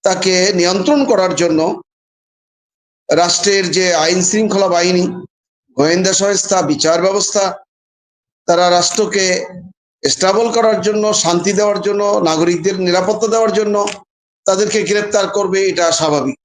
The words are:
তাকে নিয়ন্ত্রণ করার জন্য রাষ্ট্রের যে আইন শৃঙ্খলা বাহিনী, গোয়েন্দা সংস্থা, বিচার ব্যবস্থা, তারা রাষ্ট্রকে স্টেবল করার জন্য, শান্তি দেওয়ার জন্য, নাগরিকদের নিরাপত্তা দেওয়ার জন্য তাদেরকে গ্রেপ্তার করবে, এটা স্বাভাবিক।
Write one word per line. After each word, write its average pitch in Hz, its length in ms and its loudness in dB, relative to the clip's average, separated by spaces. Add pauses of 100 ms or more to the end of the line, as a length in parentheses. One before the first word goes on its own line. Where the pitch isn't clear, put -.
তাকে 185 300 0 (180)
নিয়ন্ত্রণ 185 520 2
করার 190 320 2
জন্য 160 240 0 (1500)
রাষ্ট্রের 175 640 2
যে 185 240 0
আইন 165 280 0
শৃঙ্খলা 196 460 0
বাহিনী, 180 360 0 (720)
গোয়েন্দা 180 360 2
সংস্থা, 196 500 0
বিচার 151 400 0
ব্যবস্থা, 196 420 0 (1040)
তারা 175 220 4
রাষ্ট্রকে 196 540 0 (760)
স্টেবল 190 500 0
করার 220 280 2
জন্য, 214 240 0 (100)
শান্তি 175 380 0
দেওয়ার 202 280 0
জন্য, 202 220 -2 (220)
নাগরিকদের 170 560 0
নিরাপত্তা 185 480 0
দেওয়ার 220 240 0
জন্য 208 240 0 (720)
তাদেরকে 196 360 0
গ্রেপ্তার 208 460 0
করবে, 196 300 -2 (100)
এটা 170 240 0
স্বাভাবিক। 147 520 -2